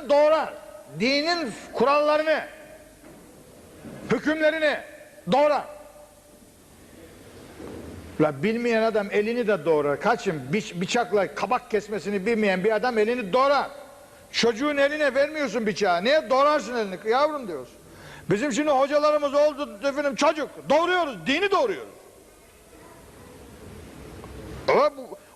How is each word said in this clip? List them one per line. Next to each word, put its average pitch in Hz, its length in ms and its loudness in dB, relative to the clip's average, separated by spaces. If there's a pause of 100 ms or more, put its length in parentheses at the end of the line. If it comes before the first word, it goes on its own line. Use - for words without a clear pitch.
doğrar. 294 460 4 (460)
Dinin 285 520 0 (200)
kurallarını, 294 680 2 (1700)
hükümlerini 311 640 2 (560)
doğrar. 277 320 4 (2500)
La 147 220 0
bilmeyen 226 400 0
adam 214 280 0
elini 214 360 0
de 190 180 0
doğrar. 147 360 2
Kaçın 190 420 0 (100)
bıç-, 175 280 -4
bıçakla 202 540 0
kabak 226 360 -2
kesmesini 202 560 -4
bilmeyen 208 380 2
bir 220 120 2
adam 240 220 0
elini 214 340 0
doğrar. 262 340 4 (680)
Çocuğun 240 440 0
eline 285 380 2
vermiyorsun 277 520 0
bıçağı. 180 380 0
"Niye 277 260 2
doğrarsın 262 460 2
elini 202 340 -4
yavrum?" 277 380 2
diyorsun. 135 260 -10 (560)
Bizim 233 220 0
şimdi 302 180 0
hocalarımız 294 640 2
oldu 285 440 0 (100)
efendim 277 260 -2
çocuk. 302 360 0 (200)
Doğruyoruz, 311 560 0
dini 339 240 0
doğruyoruz. 196 420 -2 (2750)
Ama 277 280 4
bu, 240 220 -14 (180)